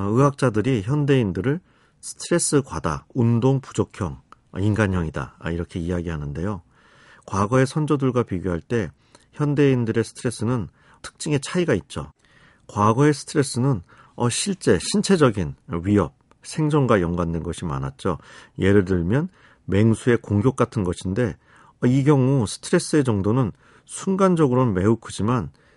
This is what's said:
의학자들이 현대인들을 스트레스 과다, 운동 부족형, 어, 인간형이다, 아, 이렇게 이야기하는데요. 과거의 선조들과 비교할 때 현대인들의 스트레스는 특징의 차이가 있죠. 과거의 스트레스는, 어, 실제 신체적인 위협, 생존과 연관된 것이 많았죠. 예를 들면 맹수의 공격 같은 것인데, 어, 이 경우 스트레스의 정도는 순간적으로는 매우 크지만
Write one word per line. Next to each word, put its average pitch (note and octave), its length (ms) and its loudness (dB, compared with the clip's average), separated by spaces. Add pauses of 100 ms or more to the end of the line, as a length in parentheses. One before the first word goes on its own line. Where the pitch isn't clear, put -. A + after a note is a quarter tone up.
의학자들이 A#2+ 760 2
현대인들을 C3 800 0 (400)
스트레스 - 640 -2
과다, - 520 -6
운동 A#2+ 460 2
부족형, F2+ 600 -6 (300)
어, - 80 -10
인간형이다, F#2 800 0
아, E2 120 -8
이렇게 E2+ 280 -6
이야기하는데요. E2+ 840 -6 (640)
과거의 G#2+ 400 0
선조들과 C3+ 580 0
비교할 F2 380 -4
때 G#2+ 280 -4 (420)
현대인들의 C3 680 2
스트레스는 A2+ 680 -4 (340)
특징의 - 380 -4
차이가 D#3+ 340 -2
있죠. D2+ 360 -6 (560)
과거의 A2+ 460 2
스트레스는, C3+ 680 -2 (340)
어, A#2+ 120 0
실제 B2+ 520 0
신체적인 B2+ 720 0 (300)
위협, G2+ 360 0 (220)
생존과 C#3 600 0
연관된 E2+ 400 -2
것이 E2+ 220 -8
많았죠. C#2 540 -4 (400)
예를 G2 260 6
들면 F#2+ 440 0 (360)
맹수의 A2 580 2
공격 G#2 340 0
같은 A#2 260 -2
것인데, F#2 540 -4 (440)
어, B2 60 2
이 C3 160 4
경우 C3 460 2
스트레스의 - 560 0
정도는 G#2+ 480 0 (320)
순간적으로는 D#3+ 880 2
매우 G2+ 220 2
크지만 G#2 540 -4 (260)